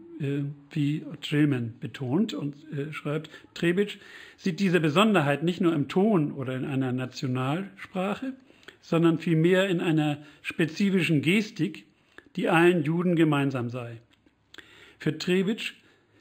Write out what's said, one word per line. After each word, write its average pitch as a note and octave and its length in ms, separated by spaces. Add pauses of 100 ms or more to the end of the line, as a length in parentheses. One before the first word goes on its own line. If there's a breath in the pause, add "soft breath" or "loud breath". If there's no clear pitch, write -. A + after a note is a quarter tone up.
(200)
äh, C#3+ 240 (260)
wie D3 340 (160)
Gilman C3+ 600
betont C#3 520
und, C#3+ 220 (180)
äh, D3+ 200
schreibt, D3 360 (260 loud breath)
Trebitsch F3+ 440 (380 loud breath)
sieht F#3+ 240
diese F3+ 180
Besonderheit D#3 640
nicht E3+ 180
nur E3+ 140
im C#3+ 140
Ton F#3 420
oder C3 240
in B2+ 100
einer C3 280
Nationalsprache, D3 1400 (460 loud breath)
sondern E3 380
vielmehr F3+ 500
in F3+ 120
einer D3+ 380 (240 loud breath)
spezifischen E3 800
Gestik, G3+ 640 (500 loud breath)
die F3+ 120
allen F3 360
Juden E3+ 320
gemeinsam C#3 520
sei. A#2 280 (1000 loud breath)
Für D#3 180
Trebitsch F#3 560 (480 soft breath)